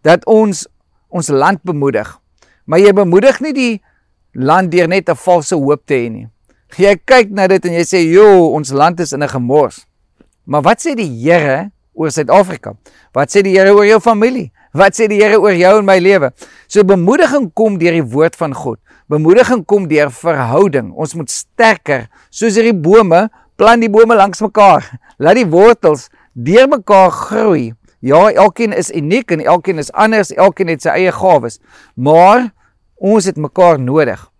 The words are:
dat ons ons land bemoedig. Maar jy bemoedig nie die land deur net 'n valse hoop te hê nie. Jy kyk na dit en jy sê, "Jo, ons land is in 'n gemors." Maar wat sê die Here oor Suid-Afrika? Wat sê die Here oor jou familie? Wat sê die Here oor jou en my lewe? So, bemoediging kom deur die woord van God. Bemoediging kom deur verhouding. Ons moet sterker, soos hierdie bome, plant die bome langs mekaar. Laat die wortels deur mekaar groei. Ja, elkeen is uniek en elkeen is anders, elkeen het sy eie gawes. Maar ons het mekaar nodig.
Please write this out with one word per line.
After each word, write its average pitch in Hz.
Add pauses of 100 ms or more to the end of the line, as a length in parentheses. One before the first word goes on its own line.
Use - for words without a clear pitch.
dat 165
ons 214 (460)
ons 170
land 151
bemoedig. 139 (580)
Maar 160
jy 202
bemoedig 202
nie 294
die 247 (580)
land 156
deur 170
net 185
'n 156
valse 175
hoop 147
te 151
hê 120
nie. 110 (500)
Jy 196 (100)
kyk 233
na 190
dit 185
en 175
jy 170
sê, 165
"Jo, 185
ons 143
land 160
is 160
in 143
'n 139
gemors." 131 (600)
Maar 147
wat 185
sê 302
die 208
Here 147 (220)
oor 156
Suid-Afrika? 151 (380)
Wat 139
sê 202
die 190
Here 196
oor 208
jou 214
familie? 226 (220)
Wat 190
sê 220
die 202
Here 214
oor 202
jou 185
en 196
my 190
lewe? 175 (360)
So, 208
bemoediging 214
kom 208
deur 165
die 165
woord 143
van 160
God. 117 (300)
Bemoediging 170
kom 202
deur 147
verhouding. 139
Ons 156
moet 160
sterker, 156 (220)
soos 208
hierdie 220
bome, 190 (280)
plant 226
die 226
bome 226
langs 196
mekaar. 196 (180)
Laat 165
die 240
wortels 170 (240)
deur 185
mekaar 196
groei. 175 (260)
Ja, 160
elkeen 202
is -
uniek 165
en 156
elkeen 170
is 151
anders, 214
elkeen 185
het 156
sy 165
eie 180
gawes. 143 (360)
Maar 180 (420)
ons 196
het 185
mekaar 151
nodig. 127 (180)